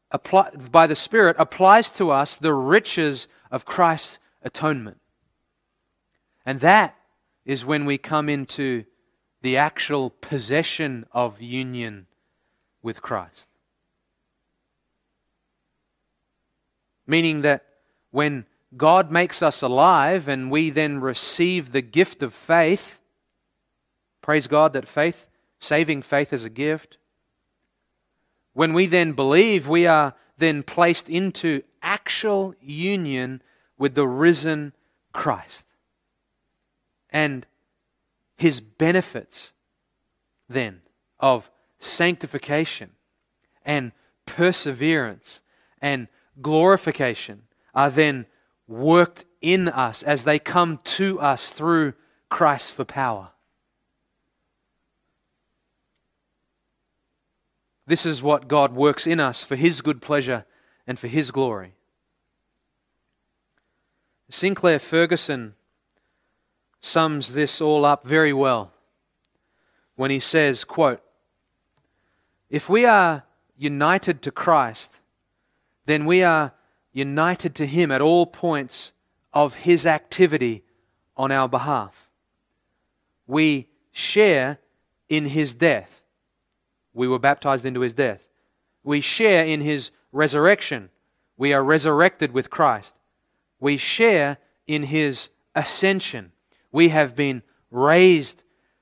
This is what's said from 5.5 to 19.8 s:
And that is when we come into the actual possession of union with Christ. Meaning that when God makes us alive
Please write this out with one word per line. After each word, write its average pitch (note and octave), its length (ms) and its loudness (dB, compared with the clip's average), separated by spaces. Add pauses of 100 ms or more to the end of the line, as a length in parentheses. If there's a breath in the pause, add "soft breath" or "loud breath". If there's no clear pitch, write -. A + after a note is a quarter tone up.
And C3+ 140 -8
that F3+ 360 4 (480)
is B2+ 220 -6
when D3 200 -2
we C#3+ 120 -2
come D3+ 320 -4
into C3 540 -6 (580)
the B2+ 160 -2
actual C#3+ 520 -2
possession C3+ 1000 -6
of A2+ 300 -4
union A#2+ 640 -10 (760)
with A2+ 200 -10
Christ. - 460 -10 (3500)
Meaning D#3 340 0
that C#3+ 240 0 (460)
when C#3 340 -2 (320)
God D#3+ 340 4
makes F3 300 0
us D#3 200 0
alive D3 680 2